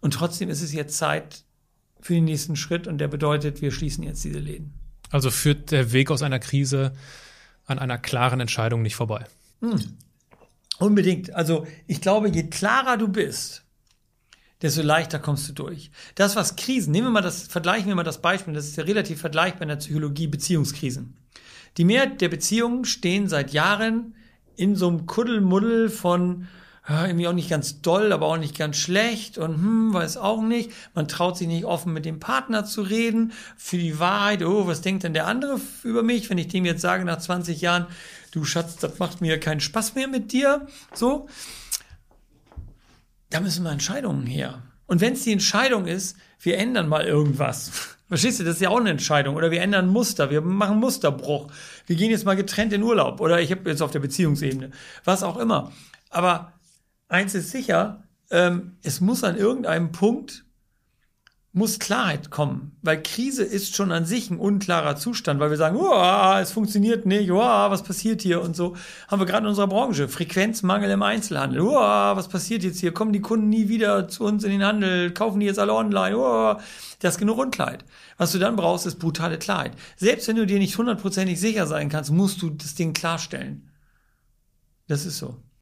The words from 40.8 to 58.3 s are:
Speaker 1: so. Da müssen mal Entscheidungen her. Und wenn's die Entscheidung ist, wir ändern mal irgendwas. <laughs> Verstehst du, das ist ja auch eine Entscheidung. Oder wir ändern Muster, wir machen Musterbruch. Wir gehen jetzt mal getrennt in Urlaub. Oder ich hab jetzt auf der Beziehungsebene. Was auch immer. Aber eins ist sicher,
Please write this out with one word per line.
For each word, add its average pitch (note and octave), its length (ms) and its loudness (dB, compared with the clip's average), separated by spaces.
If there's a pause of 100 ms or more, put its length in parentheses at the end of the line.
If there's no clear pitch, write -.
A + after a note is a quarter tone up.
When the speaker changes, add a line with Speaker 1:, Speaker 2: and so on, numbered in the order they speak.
Speaker 1:
so. C#4 340 0 (2000)
Da D#3+ 120 -2
müssen F3+ 220 -2
mal D#3+ 100 -2
Entscheidungen D#3+ 520 -4
her. B2+ 380 -6 (220)
Und F3 160 2
wenn's C4 220 0
die A3+ 100 2
Entscheidung G#3 520 2
ist, F3 300 -4 (240)
wir - 180 0
ändern G#3 300 0
mal D3+ 180 2
irgendwas. D3 920 0
<laughs> - 80 -20
Verstehst G#3 320 0
du, F3 60 -4
das E3 100 0
ist E3 60 -2
ja F#3 80 2
auch A3 100 4
eine G#3+ 120 2
Entscheidung. C#3+ 440 2
Oder D#3+ 160 2
wir E3+ 100 0
ändern F#3+ 260 4
Muster, F#3 420 2
wir D3 100 2
machen G3 400 2
Musterbruch. D3 720 0 (360)
Wir F3 100 2
gehen G#3 120 4
jetzt A3 140 2
mal F#3+ 140 4
getrennt G3+ 340 0
in G3+ 120 2
Urlaub. G3 360 2
Oder E3+ 220 4
ich D#3 100 0
hab F#3 160 -4
jetzt D#3 140 0
auf C#3+ 100 -2
der D#3 80 -2
Beziehungsebene. C#3 720 -2 (320)
Was F#3+ 200 2
auch F#3+ 120 -4
immer. A3+ 380 -2 (360)
Aber F3 440 0 (560)
eins F#3+ 260 0
ist F3+ 160 -4
sicher, G#3 520 0 (280)